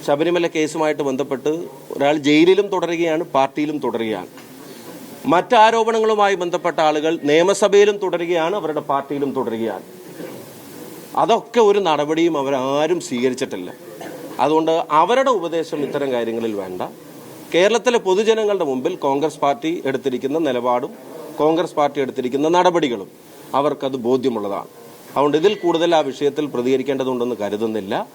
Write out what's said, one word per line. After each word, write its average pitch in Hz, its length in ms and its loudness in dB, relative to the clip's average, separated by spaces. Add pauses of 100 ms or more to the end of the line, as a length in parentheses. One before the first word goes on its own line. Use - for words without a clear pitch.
ശബരിമല 170 400 2
കേസുമായിട്ട് 156 560 -2
ബന്ധപ്പെട്ട് 135 460 -2 (440)
ഒരാൾ 143 240 2
ജയിലിലും 165 500 4
തുടരുകയാണ്, 170 580 0
പാർട്ടിയിലും 147 540 0
തുടരുകയാണ്. 113 480 -4 (1000)
മറ്റാരോപണങ്ങളുമായി 220 1080 4
ബന്ധപ്പെട്ട 175 460 -2
ആളുകൾ 156 420 2
നിയമസഭയിലും 196 760 4
തുടരുകയാണ്, 175 600 -2
അവരുടെ 156 240 -4
പാർട്ടിയിലും 139 540 -4
തുടരുകയാണ്. 113 480 -4 (1300)
അതൊക്കെ 214 440 0
ഒരു 202 180 6
നടപടിയും 160 600 0
അവരാരും 139 600 0
സ്വീകരിച്ചിട്ടില്ല. 123 720 -4 (680)
അതുകൊണ്ട് 160 500 2
അവരുടെ 233 400 4
ഉപദേശം 165 480 -2
ഇത്തരം 135 340 -2
കാര്യങ്ങളിൽ 113 420 -2
വേണ്ട. 92 280 -6 (720)
കേരളത്തിലെ 220 440 4
പൊതുജനങ്ങളുടെ 208 640 2
മുമ്പിൽ 135 300 -2
കോൺഗ്രസ് 143 440 -2
പാർട്ടി 160 480 -2
എടുത്തിരിക്കുന്ന 135 520 -2
നിലപാടും 123 520 0 (480)
കോൺഗ്രസ് 165 360 2
പാർട്ടി 143 260 0
എടുത്തിരിക്കുന്ന 131 480 -2
നടപടികളും 165 760 0 (300)
അവർക്കത് 139 420 0
ബോധ്യമുള്ളതാണ്. 117 720 -2 (440)
അതുകൊണ്ട് 143 260 2
ഇതിൽ 170 180 4
കൂടുതൽ 170 400 2
ആ 156 40 6
വിഷയത്തിൽ 143 480 0
പ്രതികരിക്കേണ്ടതുണ്ടെന്ന് 127 920 -2
കരുതുന്നില്ല. 107 800 -4